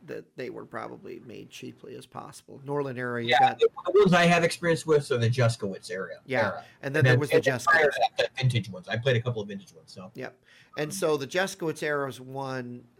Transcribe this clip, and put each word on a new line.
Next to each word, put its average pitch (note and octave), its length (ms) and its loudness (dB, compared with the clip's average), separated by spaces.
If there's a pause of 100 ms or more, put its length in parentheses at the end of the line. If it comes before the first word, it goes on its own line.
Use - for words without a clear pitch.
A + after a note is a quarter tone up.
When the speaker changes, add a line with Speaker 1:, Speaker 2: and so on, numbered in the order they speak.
Speaker 1:
that - 320 -14
they B2+ 120 -8
were A2 160 -14
probably A#2 600 -12
made A2 240 -16
cheaply B2 460 -16
as B2+ 100 -18
possible. - 600 -18
Norlin C#3 320 -6
era, B2 240 -4
you A#2 100 0
Speaker 2:
Yeah, F#5 80 4
Speaker 1:
got G5 200 4
Speaker 2:
the, A4+ 80 4 (180)
the F#4+ 140 4
ones C4 140 8
I F3 120 6
have E3+ 200 6
experience E3 400 0
with D3 260 2
are B2 60 2
the A#2 120 2
Juskowitz A#2 640 0
area, F#2 340 -8
Speaker 1:
Yeah, B2+ 140 -2
Speaker 2:
era. - 260 -2 (160)
Speaker 1:
and C#3 140 -6
then D#3 60 4
Speaker 2:
And C3 40 6
Speaker 1:
there C3 80 6
Speaker 2:
then, B2+ 60 4
Speaker 1:
was D3 100 -2
the - 60 2
Speaker 2:
and - 80 6
then C3 160 0
prior - 240 4
to D3 40 4
Speaker 1:
Juskowitz. - 300 0
Speaker 2:
that, - 0 -
the - 240 -2
vintage A#2+ 280 0
ones. F2+ 180 -14
I A2+ 100 -2
played B2 200 2
a A#2 40 2
couple A#2 200 -4
of G2+ 80 -8
vintage G2 240 -12
ones, - 180 -20
so. F#2+ 240 -16
Speaker 1:
Yep. - 260 -14 (360)
And D3+ 100 -4
Speaker 2:
Um, G3 40 -10
Speaker 1:
so E3 260 0
the C3+ 100 -6
Juskowitz F3+ 560 -4
era's C#3 380 -4
one, B2+ 640 -10 (120)